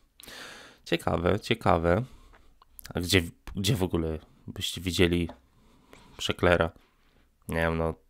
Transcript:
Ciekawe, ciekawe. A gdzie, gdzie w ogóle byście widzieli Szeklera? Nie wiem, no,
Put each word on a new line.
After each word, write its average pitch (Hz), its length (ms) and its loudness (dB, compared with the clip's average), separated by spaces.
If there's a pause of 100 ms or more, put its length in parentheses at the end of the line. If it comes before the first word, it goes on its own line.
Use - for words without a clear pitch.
(880)
Ciekawe, 87 520 2
ciekawe. 90 640 2 (880)
A - 60 -4
gdzie, 90 220 2 (340)
gdzie 101 200 0
w 92 60 -2
ogóle 80 360 -2 (280)
byście - 340 -8
widzieli 85 480 2 (920)
Szeklera? 85 520 2 (800)
Nie 82 80 -2
wiem, 82 220 0
no, 80 160 -2 (160)